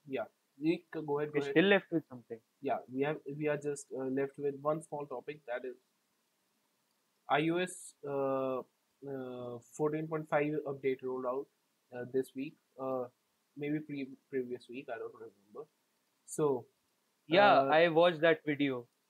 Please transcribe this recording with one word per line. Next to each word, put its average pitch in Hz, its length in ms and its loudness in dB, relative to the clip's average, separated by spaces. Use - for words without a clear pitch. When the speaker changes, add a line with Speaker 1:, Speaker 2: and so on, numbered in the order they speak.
Speaker 1:
Yeah. 131 160 -2
We 160 340 0
c-, 160 120 -6
go 147 140 -2
ahead, 151 140 -4
go 147 60 2
Speaker 2:
We're - 20 -2
Speaker 1:
ahead. 139 120 -4
Speaker 2:
still 165 120 6
left 196 260 4
with 165 160 -2
something. 120 320 -14
Speaker 1:
Yeah, 123 160 -2
we 131 100 -2
have, 151 160 0
we 151 100 -2
are 147 100 2
just, 143 340 -6
uh, 131 140 -4
left 135 320 -2
with 143 240 -2
one 156 200 0
small 147 240 -10
topic, 143 420 -10
that 127 180 -6
is 123 100 -10
I 151 200 4
O 165 80 0
S, - 360 -6
uh, 135 520 -2
uh, 123 1000 -12
fourteen 156 300 -2
point 156 220 -6
five 151 240 0
update 139 360 -4
rolled 127 220 -6
out, 131 220 -4
uh, 123 180 -8
this 131 220 -2
week, 151 200 -10
uh, 131 260 -4
maybe 147 220 -4
pre-, 143 300 -8
previous 123 400 -6
week, 123 240 -12
I 113 40 -8
don't 113 160 -10
remember. 110 540 -18
So, 139 400 0
Speaker 2:
Yeah, 165 340 8
Speaker 1:
uh, 139 40 6
Speaker 2:
I 156 240 6
watched 165 320 6
that 165 240 6
video. 135 420 0